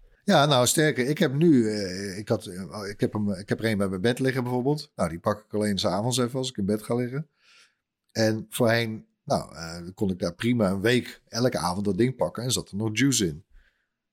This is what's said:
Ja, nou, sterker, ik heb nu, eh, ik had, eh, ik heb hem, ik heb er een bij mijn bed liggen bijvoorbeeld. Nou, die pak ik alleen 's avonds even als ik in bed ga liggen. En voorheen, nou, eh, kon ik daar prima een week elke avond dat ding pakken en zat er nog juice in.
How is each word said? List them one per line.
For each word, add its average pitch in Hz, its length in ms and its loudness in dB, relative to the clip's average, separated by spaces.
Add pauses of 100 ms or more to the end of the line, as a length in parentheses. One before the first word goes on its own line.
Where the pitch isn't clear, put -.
(240)
Ja, 151 220 6
nou, 127 200 4
sterker, 127 420 2
ik 151 100 0
heb 151 160 2
nu, 139 360 6
eh, 98 480 -6
ik 110 100 -8
had, 107 180 -2
eh, 95 440 -10
ik 104 100 -12
heb 123 120 0
hem, 104 200 -2
ik 95 160 -8
heb 113 100 -2
er 107 60 -4
een 110 140 0
bij 101 100 0
mijn 92 120 -4
bed 120 180 2
liggen 131 240 0
bijvoorbeeld. 127 540 -2
Nou, 92 140 0
die 85 80 -8
pak 104 280 -2
ik - 80 -8
alleen 104 240 0
's - 60 -2
avonds 120 340 0
even 123 200 -2
als 131 120 -4
ik - 60 -14
in 98 100 -2
bed 107 160 0
ga 120 120 -4
liggen. 123 340 -4 (840)
En 110 380 0
voorheen, 113 560 0 (180)
nou, - 320 -2
eh, 82 260 -12 (120)
kon 95 160 0
ik 90 80 -4
daar 87 160 -2
prima 117 360 2
een 98 100 -2
week 117 480 0
elke 117 300 0
avond 90 260 -2
dat 98 140 0
ding 123 180 2
pakken 87 260 -2
en 127 100 -4
zat - 180 -4
er 95 60 -10
nog 110 160 -2
juice 113 340 2
in. 78 180 -6 (680)